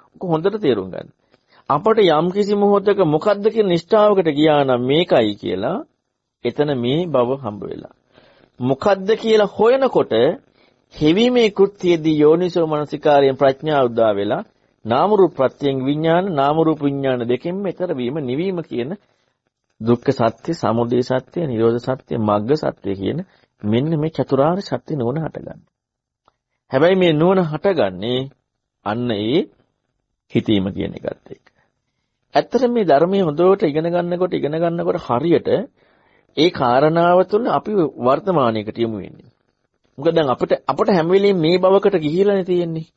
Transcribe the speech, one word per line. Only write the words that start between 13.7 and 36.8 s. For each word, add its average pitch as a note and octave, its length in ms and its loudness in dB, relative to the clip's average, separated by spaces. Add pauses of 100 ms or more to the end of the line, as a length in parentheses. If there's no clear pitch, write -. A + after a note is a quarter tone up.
උදා A2+ 260 2
වෙලා G#2 300 -2 (420)
නාම C#3 280 0
රූප F#3+ 220 4
ප්‍රත්‍යයෙන් C3+ 460 -2
විඥාන, D#3+ 500 0
නාම C#3+ 280 0
රූප D#3 220 2
විඥාන C#3 420 -2
දෙකෙන්ම E3+ 420 -4
ඊතර F3+ 280 -6
වීම B2+ 280 -4
නිවීම D#3 400 -4
කියන B2+ 300 -6 (880)
දුක්ඛ A#2+ 300 0
සත්‍ය, A#2 420 -2
සමුදය A#2+ 480 -2
සත්‍ය, B2+ 420 -4
නිරෝධ A#2 380 0
සත්‍ය, C3+ 360 -8
මග්ග G#2+ 360 0
සත්‍ය C#3 420 -4
කියන G2 240 -6 (440)
මෙන්න A#2+ 300 0
මේ D#3 180 -2
චතුරාර්ය D3 520 0
සත්‍ය - 320 -8
නුවණ C3+ 280 -4
හටගන්න. - 380 -12 (1080)
හැබැයි E3 260 2
මේ F3+ 160 2
නුවණ F3+ 300 2
හටගන්නේ B2+ 800 -2 (640)
අන්න A#2+ 240 -4
ඒ A2 300 -2 (920)
හිතීම G2+ 360 0
කියන F2+ 260 -8
එකත් - 320 -12
එක්ක. - 200 -20 (880)
ඇත්තටම A#3+ 380 0
මේ A3+ 120 0
ධර්මයේ E3+ 380 2
හොඳට F3+ 400 2
ඉගෙන D#3 240 0
ගන්නකොට, F3 460 -4
ඉගෙන C#3+ 220 -4
ගන්නකොට E3+ 460 -2
හරියට C3 480 0 (880)
ඒ E3 140 2
කාරණාව D#3+ 760 2